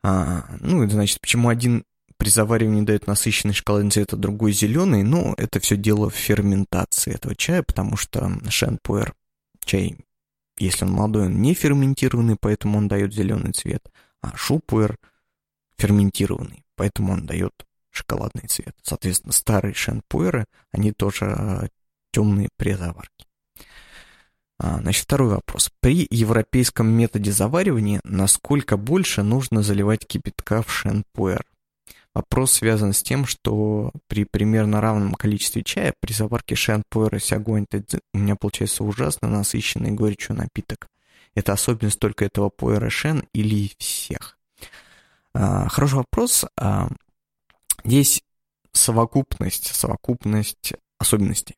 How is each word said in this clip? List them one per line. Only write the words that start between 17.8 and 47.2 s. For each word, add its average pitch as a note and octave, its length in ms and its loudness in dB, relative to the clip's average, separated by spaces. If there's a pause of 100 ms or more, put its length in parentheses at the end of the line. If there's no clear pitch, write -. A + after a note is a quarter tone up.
шоколадный - 580 -6
цвет. - 340 -6
Соответственно, - 500 -4
старые G2+ 400 0
Шен A2 360 -4
пуэры, D#3 360 0 (280)
они G#2+ 200 0
тоже, G2+ 340 -2
а, G2 420 -4 (440)
тёмные G#2 440 2
при G2 180 -2
заварке. - 520 -10 (1400)
А, E2 160 -2
значит, - 240 -2
второй C3+ 280 2
вопрос. - 500 -2
При D3+ 280 4
европейском A2+ 760 2
методе A2 460 2
заваривания A2 720 0
насколько G2 720 0
больше A#2 480 0
нужно A#2 380 0
заливать G2+ 440 0
кипятка - 560 -4
в - 100 -6
Шен G2 400 -2
пуэр? F#2+ 320 -2 (720)
Вопрос C3 380 0
связан G#2+ 400 2
с - 100 0
тем, C3+ 240 -2
что G#2+ 640 -2 (160)
при G#2 180 -2
примерно G#2+ 560 2
равном G#2+ 340 0
количестве - 500 -2
чая - 340 -2
при - 140 -6
заварке A2 420 -4
Шен G#2+ 340 0
пуэр A2 280 0
и - 20 -2
Сягуань G#2+ 500 -2
Тэцзы - 300 -6 (160)
у G2 40 0
меня G2+ 180 2
получается - 480 -4
ужасно A2 440 -2
насыщенный A2 640 -2
горечью G#2 460 -2
напиток. - 500 -8 (480)
Это G2+ 200 0
особенность A2 440 0
только G#2 260 0
этого G2+ 240 0
пуэра A2+ 400 0
Шен D3+ 440 -2
или G#2+ 460 0
всех? - 600 -10 (960)
А, F#2+ 360 0
хороший C3+ 260 2
вопрос. - 480 0 (120)
А, G2 320 0 (960)